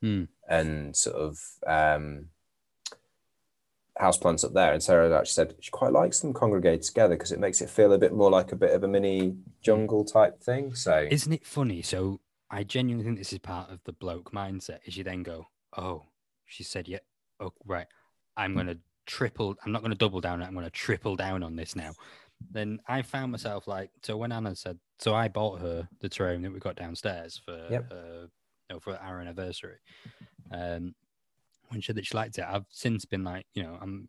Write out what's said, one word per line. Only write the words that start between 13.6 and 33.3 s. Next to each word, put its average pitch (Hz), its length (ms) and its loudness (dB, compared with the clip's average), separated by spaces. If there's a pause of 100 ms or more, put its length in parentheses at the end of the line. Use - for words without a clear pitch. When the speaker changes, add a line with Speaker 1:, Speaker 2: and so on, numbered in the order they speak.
Speaker 1:
of 95 140 -18
the 92 80 -12
bloke 82 400 -10
mindset, 95 540 -8
is 90 100 -14
you 98 80 -10
then 92 200 -8
go, 82 260 -12 (260)
"Oh, 90 300 -8 (400)
she - 180 -20
said, 87 240 -10
yeah, 92 120 -10 (420)
oh, 92 120 -10 (120)
right, 90 220 -6 (500)
I'm 95 180 -2
gonna 90 220 -4 (280)
triple, 107 600 -4
I'm 104 80 -4
not 110 80 -4
gonna 110 140 -4
double 95 260 0
down, 87 200 -4
I'm 92 120 -10
gonna 87 160 -8
triple 101 480 -4
down 92 260 -4
on 82 140 -8
this 82 180 -10
now." 80 160 -10 (600)
Then 107 360 -6
I 131 140 -2
found 131 320 -6
myself 104 340 -8
like, 98 240 -8 (100)
so 107 140 -6
when 117 160 -6
Anna 110 240 -6
said, 87 240 -12 (200)
so 107 140 2
I 113 140 2
bought 101 320 -2
her 85 300 -6 (100)
the 98 80 -8
terrarium 90 360 -4
that 95 100 -8
we 95 80 -14
got 90 160 -6
downstairs 85 600 -8
for 85 320 -14
Speaker 2:
Yep. 120 220 -6
Speaker 1:
her, 85 380 -16 (400)
you 92 60 -12
know, 82 40 -14
for 95 160 -10
our 92 240 -12
anniversary. 87 600 -12 (720)
Um, 87 440 -8 (720)
when 110 140 -8
she - 60 -6
said 107 100 -6
that 95 100 -8
she - 80 -6
liked 110 240 -6
it, 87 60 -8
I've 98 260 -4
since 113 340 -4
been 95 180 -6
like, 92 300 -8